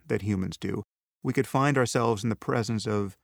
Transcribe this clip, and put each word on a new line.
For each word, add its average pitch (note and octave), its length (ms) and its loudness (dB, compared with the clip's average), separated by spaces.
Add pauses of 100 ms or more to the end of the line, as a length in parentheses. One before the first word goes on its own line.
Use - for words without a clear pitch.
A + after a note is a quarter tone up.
that G#2+ 160 -2
humans F#2+ 340 -2
do, G2+ 240 -4 (400)
we B2 120 -2
could C3+ 120 2
find C#3 320 2
ourselves A#2 460 2
in A#2+ 60 0
the G#2+ 60 0
presence A2+ 520 -2
of G2+ 360 -2